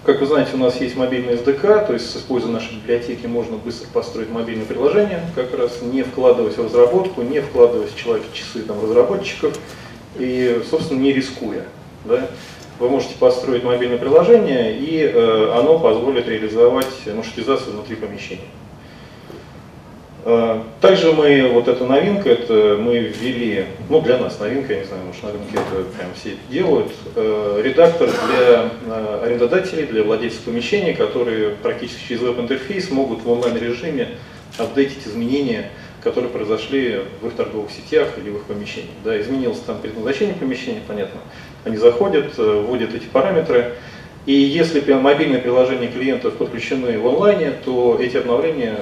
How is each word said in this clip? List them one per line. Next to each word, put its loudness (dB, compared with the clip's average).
как 4
вы 2
знаете, 2
у -4
нас 2
есть -4
мобильный -2
С -4
Д 2
К, 4
то 0
есть, -6
используя -4
наши -6
библиотеки, -4
можно -4
быстро -10
построить -6
мобильное -6
приложение, 0
как -4
раз -2
не -4
вкладываясь 2
в -4
разработку, 2
не -2
вкладываясь 2
в -12
человека -2
часы -10
там, -6
разработчиков 2
и, 0
собственно, 0
не 4
рискуя. -4
Да? 0
Вы 2
можете 0
построить 2
мобильное 0
приложение, 4
и, 0
э, 4
оно 6
позволит 2
реализовать 2
маршрутизацию -4
внутри -10
помещения. -10
Э, 2
также 6
мы, 6
вот 4
эта 2
новинка, 2
это 4
мы 2
ввели, -2
ну, 6
для 2
нас -4
новинка, -4
я -2
не -8
знаю, -10
может, -14
на -8
рынке -10
это -2
прям -10
все -10
делают, 2
э, 0
редактор 6
для, 4
э, -4
арендодателей, 0
для 0
владельцев -2
помещений, -2
которые 0
практически -6
через -6
веб-интерфейс -4
могут -2
в -2
онлайн-режиме -2
апдейтить -2
изменения, -2
которые -2
произошли -2
в -8
их -8
торговых -6
сетях 0
или -10
в -8
их -10
помещениях. -10
Да, -2
изменилось -2
там -8
предназначение -4
помещения, -6
понятно. -8
Они -4
заходят, 2
э, 2
вводят -4
эти -10
параметры. 0
И 2
если 4
при-, 2
мобильные 2
приложения 2
клиентов -2
подключены -4
в 0
онлайне, 4
то 2
эти -2
обновления 0